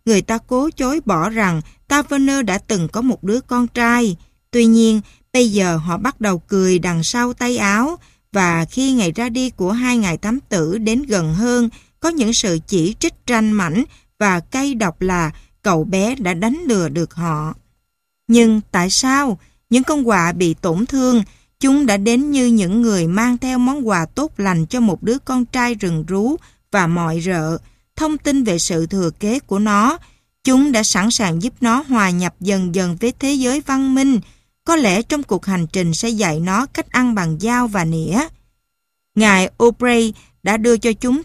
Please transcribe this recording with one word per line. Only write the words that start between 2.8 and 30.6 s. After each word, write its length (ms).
có 140
một 220
đứa 180
con 260
trai. 480
Tuy 140
nhiên, 360
bây 180
giờ 260
họ 200
bắt 240
đầu 180
cười 400
đằng 240
sau 300
tay 240
áo, 400
và 340
khi 260
ngày 200
ra 180
đi 200
của 220
hai 260
ngài 200
thám 220
tử 280
đến 260
gần 300
hơn, 360
có 100
những 240
sự 340
chỉ 320
trích 140
ranh 240
mãnh 320
và 200
cay 360
độc 260
là 300
cậu 220
bé 320
đã 180
đánh 340
lừa 220
được 240
họ. 400
Nhưng 340
tại 180
sao? 500
Những 140
con 220
quạ 260
bị 220
tổn 320
thương, 380
chúng 260
đã 120
đến 340
như 140
những 360
người 260
mang 300
theo 220
món 280
quà 180
tốt 320
lành 280
cho 140
một 240
đứa 220
con 200
trai 300
rừng 320
rú 280
và 160
mọi 340
rợ, 360
thông 220
tin 260
về 160
sự 260
thừa 240
kế 300
của 200
nó. 380
Chúng 280